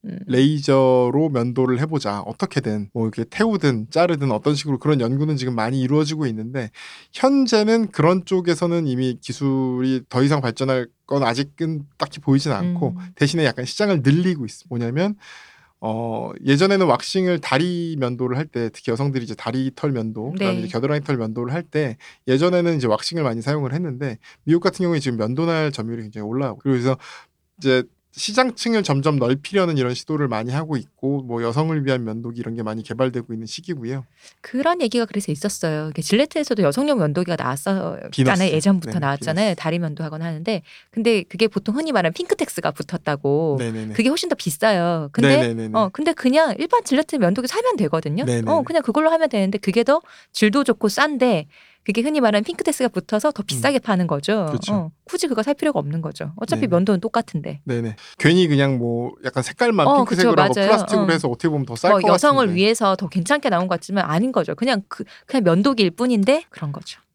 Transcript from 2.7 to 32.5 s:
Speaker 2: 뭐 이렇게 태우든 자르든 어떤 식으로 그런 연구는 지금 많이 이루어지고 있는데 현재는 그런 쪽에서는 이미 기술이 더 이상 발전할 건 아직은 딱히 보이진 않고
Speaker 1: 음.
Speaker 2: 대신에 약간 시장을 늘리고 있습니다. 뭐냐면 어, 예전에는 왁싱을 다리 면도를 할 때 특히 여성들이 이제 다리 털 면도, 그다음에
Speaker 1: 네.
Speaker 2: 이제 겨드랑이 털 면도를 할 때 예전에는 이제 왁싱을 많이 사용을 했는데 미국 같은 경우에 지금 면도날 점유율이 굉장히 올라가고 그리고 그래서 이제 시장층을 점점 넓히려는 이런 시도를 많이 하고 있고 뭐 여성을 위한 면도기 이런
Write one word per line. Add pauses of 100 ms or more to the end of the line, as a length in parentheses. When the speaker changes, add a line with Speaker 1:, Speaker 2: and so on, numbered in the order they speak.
Speaker 2:
뭐
이렇게
태우든
자르든
어떤
식으로
그런
연구는
지금
많이
이루어지고
있는데 (440)
현재는
그런
쪽에서는
이미
기술이
더
이상
발전할 (180)
건
아직은 (140)
딱히
보이진
않고
Speaker 1:
음.
Speaker 2:
대신에
약간
시장을
늘리고
있습니다.
뭐냐면 (680)
어, (140)
예전에는
왁싱을
다리
면도를
할
때
특히
여성들이
이제
다리
털
면도,
그다음에
Speaker 1:
네.
Speaker 2:
이제
겨드랑이
털
면도를
할
때 (300)
예전에는
이제
왁싱을
많이
사용을
했는데 (260)
미국
같은
경우에
지금
면도날
점유율이
굉장히
올라가고
그리고
그래서 (600)
이제 (300)
시장층을
점점
넓히려는
이런
시도를
많이
하고
있고
뭐
여성을
위한
면도기
이런